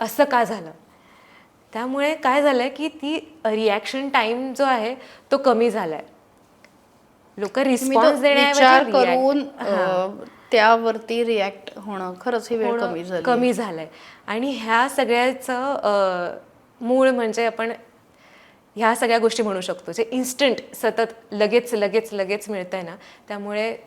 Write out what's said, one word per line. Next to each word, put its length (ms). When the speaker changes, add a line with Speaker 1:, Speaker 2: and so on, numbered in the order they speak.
Speaker 1:
"असं 240
का 200
झालं?" 260
त्यामुळे 420
काय 280
झालंय 260
की 200
ती 560
रिॲक्शन 640
टाइम 460
जो 100
आहे, 300
तो 60
कमी 320
झालाय. 320
लोकं 280
Speaker 2:
तुम्ही 0
तो 60
Speaker 1:
रिस्पॉन्स 500
देण्याऐवजी 400
Speaker 2:
विचार 260
Speaker 1:
रिॲक्ट 60
Speaker 2:
करून, 460
Speaker 1:
हां. 800
Speaker 2:
अ, 40
त्यावरती 720
रिॲक्ट 520
होणं, 440
खरंच 300
ही 60
वेळ 140
Speaker 1:
होणं 160
Speaker 2:
कमी 180
झाली. 180
Speaker 1:
कमी 300
झालंय. 340
आणि 240
ह्या 380
सगळ्याचं, 840
अ, 640
मूळ 300
म्हणजे 360
आपण 260
ह्या 180
सगळ्या 240
गोष्टी 240
म्हणू 180
शकतो, 320
जे 200
इन्स्टंट 440
सतत 400
लगेच, 420
लगेच, 380
लगेच 360
मिळतंय 340
ना, 140
त्यामुळे 480